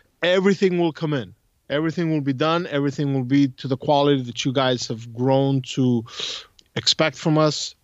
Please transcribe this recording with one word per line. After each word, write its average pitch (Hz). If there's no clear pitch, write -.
everything 185
will 170
come 151
in. 104
Everything 160
will 156
be 139
done. 160
Everything 143
will 135
be 139
to -
the 127
quality 143
that 120
you 131
guys 127
have 117
grown 135
to 123
expect -
from 156
us. 156